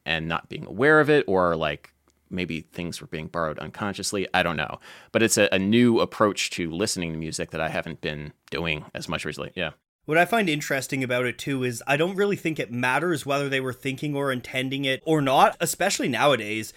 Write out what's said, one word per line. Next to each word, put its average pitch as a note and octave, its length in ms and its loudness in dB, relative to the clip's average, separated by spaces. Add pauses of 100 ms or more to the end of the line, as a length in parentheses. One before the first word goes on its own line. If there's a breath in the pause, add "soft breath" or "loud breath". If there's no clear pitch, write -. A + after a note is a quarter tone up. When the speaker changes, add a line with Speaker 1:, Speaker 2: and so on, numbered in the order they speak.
Speaker 1:
and D#2+ 220 -2
not E2 220 -4
being - 160 -12
aware D3 340 4
of C#3+ 100 4
it, D3 180 4
or, F2+ 280 4
like, D2+ 380 -4 (360)
maybe E2+ 320 -6
things E2+ 400 -10
were - 60 -18
being D#2+ 200 -8
borrowed D#2+ 320 -4
unconsciously. G2 720 -4
I F#2 100 4
don't E2+ 140 0
know. - 220 -4 (320 loud breath)
But A2 120 4
it's A2+ 140 4
a, G#2 140 8
a F#2+ 80 2
new A2+ 400 6
approach - 520 2
to E2 200 -4
listening F2 420 -2
to D#2+ 60 -6
music D#2+ 320 -6
that D#2+ 100 -4
I D#2+ 80 0
haven't D#2+ 320 -6
been D2 320 -8 (160)
doing D2+ 360 -2 (100)
as - 120 -10
much D#2 180 -4
recently. D2 300 -8
Yeah. E2 160 -4 (320)
Speaker 2:
What D3+ 140 -2
I F3 80 6
find G#3+ 240 0
interesting C#3 540 -2
about B2 220 0
it, A#2+ 120 -4
too, C3+ 280 -4
is A#2+ 220 -4
I C#3 100 2
don't F3+ 180 0
really G3+ 220 2
think D#3+ 220 -4
it A#2+ 120 -6
matters B2+ 540 0
whether C#3 240 0
they C3+ 120 0
were B2+ 120 -4
thinking C3+ 420 -6
or C#3 160 0
intending C3 540 -4
it C3 200 0
or D#3 160 2
not, C#3+ 380 4
especially F3+ 500 0
nowadays. A2 680 2